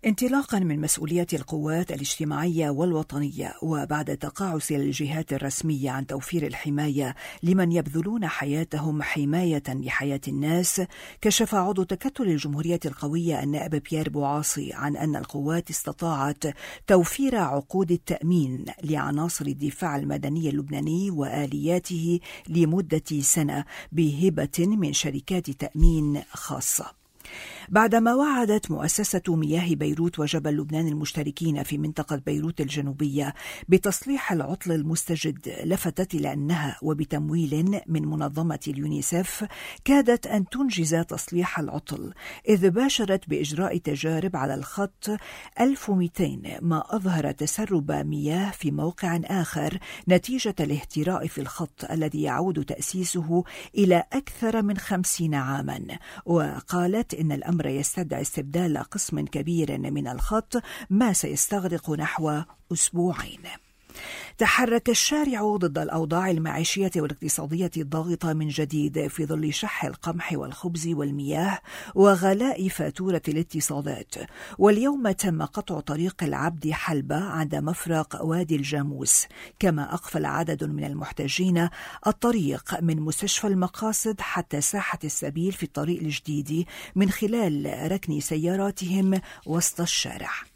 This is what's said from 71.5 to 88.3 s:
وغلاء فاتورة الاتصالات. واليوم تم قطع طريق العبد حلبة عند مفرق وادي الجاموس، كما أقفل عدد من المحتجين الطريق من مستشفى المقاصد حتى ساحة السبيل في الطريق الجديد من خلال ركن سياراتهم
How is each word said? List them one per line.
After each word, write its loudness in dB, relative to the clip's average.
وغلاء 6
فاتورة -2
الاتصالات. -4
واليوم 6
تم 0
قطع -6
طريق -2
العبد -2
حلبة 0
عند -2
مفرق -2
وادي 2
الجاموس، 0
كما 2
أقفل -2
عدد -2
من -4
المحتجين 0
الطريق 0
من 2
مستشفى -2
المقاصد 0
حتى -4
ساحة -2
السبيل -2
في -6
الطريق -2
الجديد -2
من 4
خلال 0
ركن -2
سياراتهم 0